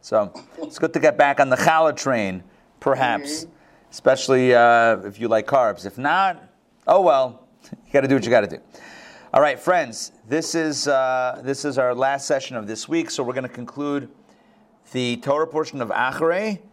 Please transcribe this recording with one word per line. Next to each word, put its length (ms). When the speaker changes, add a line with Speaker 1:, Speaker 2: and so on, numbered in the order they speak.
Speaker 1:
So 320
it's 220
good 120
to 60
get 180
back 220
on 100
the 80
challah 400
train, 460
perhaps, 640
Speaker 2:
Mm-hmm. 60
Speaker 1:
especially, 600
uh, 520
if 160
you 80
like 180
carbs. 400
If 100
not, 460
oh 140
well, 440
you 220
gotta 160
do 80
what 80
you 60
gotta 180
do. 100
All 80
right, 160
friends, 540
this 280
is, 340
uh, 560
this 220
is 100
our 180
last 320
session 300
of 100
this 220
week, 220
so 120
we're 120
gonna 160
conclude 580
the 240
Torah 320
portion 340
of 80
Acharei, 680